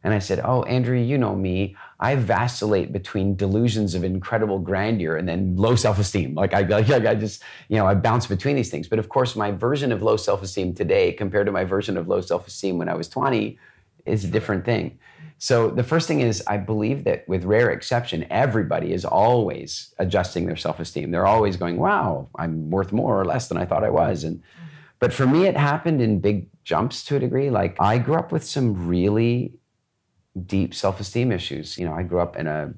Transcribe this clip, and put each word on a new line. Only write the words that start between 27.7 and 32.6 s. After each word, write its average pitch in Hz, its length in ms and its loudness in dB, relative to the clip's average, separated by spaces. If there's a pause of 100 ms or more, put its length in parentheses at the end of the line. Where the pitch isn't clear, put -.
I 110 180 4
grew 135 160 0
up 170 160 -2
with 160 140 -2
some 101 420 -2
really 107 680 2 (920)
deep 95 280 0
self-esteem 104 580 -2
issues. 76 440 -6
You 87 100 -6
know, 80 60 -4
I 87 120 -4
grew 87 160 0
up 85 160 -2
in 80 100 -4
a 76 320 -4